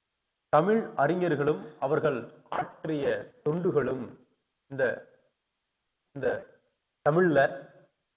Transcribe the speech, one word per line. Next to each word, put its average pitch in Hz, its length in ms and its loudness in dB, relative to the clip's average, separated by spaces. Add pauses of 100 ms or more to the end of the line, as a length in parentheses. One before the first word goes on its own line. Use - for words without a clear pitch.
(500)
தமிழ் 202 460 4
அறிஞர்களும் 156 840 0
அவர்கள் 139 520 -2 (180)
ஆற்றிய 139 840 -4 (120)
தொண்டுகளும், 143 600 0 (640)
இந்த, 131 400 -2 (1080)
இந்த 120 300 -4 (640)
தமிழ்ல 151 540 4 (540)